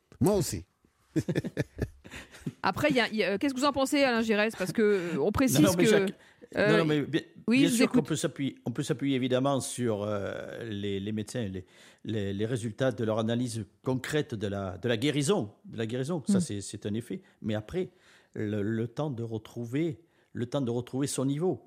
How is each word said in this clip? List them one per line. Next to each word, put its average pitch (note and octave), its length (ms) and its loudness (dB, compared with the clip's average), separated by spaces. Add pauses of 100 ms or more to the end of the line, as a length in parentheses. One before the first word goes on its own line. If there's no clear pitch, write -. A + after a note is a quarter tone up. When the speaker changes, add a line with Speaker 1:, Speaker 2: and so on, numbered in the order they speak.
(200)
Speaker 1:
Moi F#3+ 140 4
aussi. A#2 300 -2 (500)
<laughs> D3+ 100 0 (1400)
Speaker 2:
Après, F#3+ 280 0
il C4 60 0
y A#3+ 40 4
a, G#3 80 2
il G#3+ 80 -6
y G3+ 80 2
a, F#3+ 140 0
qu'est-ce C#4 160 -2
que B3+ 60 -6
vous C#4 60 2
en C#4 60 4
pensez, C#4 300 2
Alain A#3 200 4
Giresse ? G#3+ 340 2
Parce F#3 160 -4
que, A3+ 100 2
euh, F#3 380 2
on F#3 120 2
précise F3+ 280 4
Speaker 3:
Non, - 100 10
non, - 60 4
mais F3+ 80 4
Speaker 2:
que, A3 60 6
Speaker 3:
Jacques, G3 240 4 (420)
Speaker 2:
euh, F3 160 4
Speaker 3:
non, - 60 6
non, E3 60 4
mais D3+ 180 2
bien, C3+ 180 0 (260)
Speaker 2:
oui, A#3+ 140 4
Speaker 3:
bien C#4+ 80 6
Speaker 2:
je - 40 0
vous A#3 60 2
Speaker 3:
sûr B3+ 100 6
qu'on B3+ 100 2
Speaker 2:
écoute. - 100 2
Speaker 3:
peut D#3+ 80 -2
s'appuyer, C#3 400 -4 (100)
on C3 40 -2
peut C#3+ 120 -2
s'appuyer C#3 340 -2
évidemment B2+ 440 2
sur, A2 420 -2
euh, G2+ 640 -4
les, G2+ 360 -4
les G#2+ 120 -4
médecins, A2 340 -4
les, F#2+ 180 -8 (400)
les, G#2 280 -2
les G2+ 140 -2
résultats A#2+ 460 -2
de A2 120 -4
leur G#2+ 140 0
analyse A2+ 460 -2 (180)
concrète C3 520 -2
de G2+ 120 -4
la, G2 320 -4
de A#2+ 100 -4
la A#2+ 80 2
guérison, C#3+ 540 0 (140)
de G#2 140 -12
la A2+ 80 -2
guérison. C3 420 -4
Ça, G3 100 4
Speaker 2:
Mm. - 20 2
Speaker 3:
c'est, G#2 200 -4
c'est - 260 -10
un G#2 80 -2
effet. - 280 -6 (200)
Mais G#2+ 120 -2
après, E3 360 -6 (440)
le, G#2+ 280 -4
le A2+ 260 -2
temps D3 220 -6
de A#2 120 -8
retrouver, A#2+ 760 -6 (320)
le B2 140 -4
temps C#3+ 140 -2
de A#2 100 -2
retrouver B2 360 -2
son C3+ 180 -2
niveau, D3 420 -2